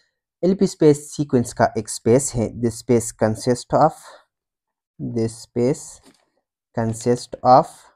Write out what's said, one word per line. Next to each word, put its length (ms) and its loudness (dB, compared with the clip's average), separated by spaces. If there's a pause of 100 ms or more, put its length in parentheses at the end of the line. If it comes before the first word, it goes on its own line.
(440)
एलपी 220 2
स्पेस 460 2
सीक्वेंस 400 -2
का 260 0
एक 100 -8
स्पेस 460 0
है। 200 -4
This 280 -4
space 300 0 (100)
consist 520 -2
of, 180 2 (1080)
this 280 -4
space 680 -4 (760)
consist 560 -2 (120)
of 200 6 (300)